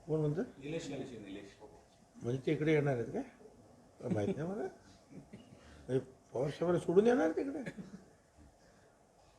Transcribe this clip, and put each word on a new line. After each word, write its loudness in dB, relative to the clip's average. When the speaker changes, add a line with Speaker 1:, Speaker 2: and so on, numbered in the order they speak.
Speaker 1:
कोण 0
म्हणतं? 2
Speaker 2:
निलेश -6
लंके. -8
निलेश. -12
Speaker 1:
म्हणजे -2
ते 2
इकडे 2
येणार 4
आहेत -2
काय? -4
माहित 0
नाही -4
मला. -4
म्हणजे 2
पवार 0
साहेबांना 2
सोडून 6
येणार 6
तिकडे? -4